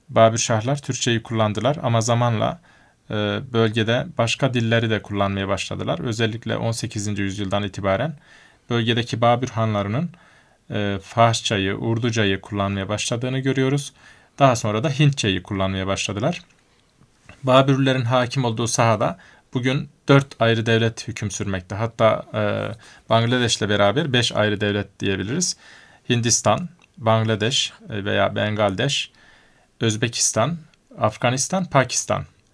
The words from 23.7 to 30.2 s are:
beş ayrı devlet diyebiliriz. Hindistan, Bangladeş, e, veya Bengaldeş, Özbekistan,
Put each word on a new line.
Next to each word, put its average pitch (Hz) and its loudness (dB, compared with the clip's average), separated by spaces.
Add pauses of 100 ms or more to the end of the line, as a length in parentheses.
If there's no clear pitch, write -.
beş 120 0
ayrı 107 0
devlet 101 -4
diyebiliriz. 104 -2 (520)
Hindistan, 120 0 (280)
Bangladeş, 110 0 (160)
e, 104 -8
veya 101 0
Bengaldeş, 107 0 (680)
Özbekistan, 117 -2 (400)